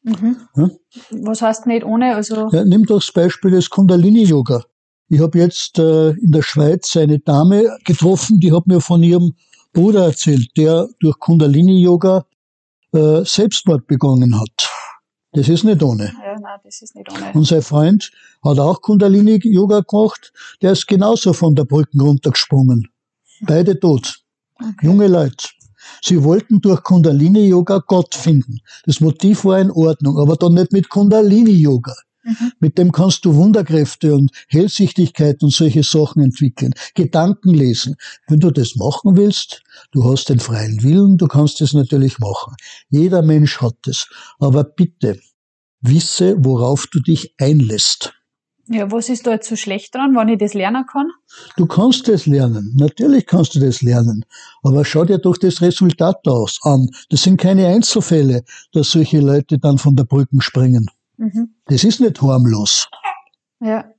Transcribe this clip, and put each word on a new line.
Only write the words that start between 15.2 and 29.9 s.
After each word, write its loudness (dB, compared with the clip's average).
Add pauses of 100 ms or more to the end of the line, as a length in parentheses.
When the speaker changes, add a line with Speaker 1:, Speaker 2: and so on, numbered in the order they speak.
Speaker 2:
Das 0
ist 0
nicht 2
ohne. -4 (300)
Speaker 1:
Nein, -20
das -20
ist -20
nicht -20
ohne. -14
Speaker 2:
Und 2
sein 2
Freund 0 (340)
hat 0
auch -2
Kundalini-Yoga 2
gemacht, -4 (300)
der 2
ist -2
genauso 0
von 0
der 0
Brücke -2
runtergesprungen. 0 (520)
Beide 0
tot. -2 (360)
Speaker 1:
Okay. -12 (100)
Speaker 2:
Junge 2
Leute. -2 (540)
Sie 0
wollten 2
durch 0
Kundalini-Yoga 2
Gott -2
finden. -2 (260)
Das -2
Motiv 0
war 2
in 0
Ordnung, -2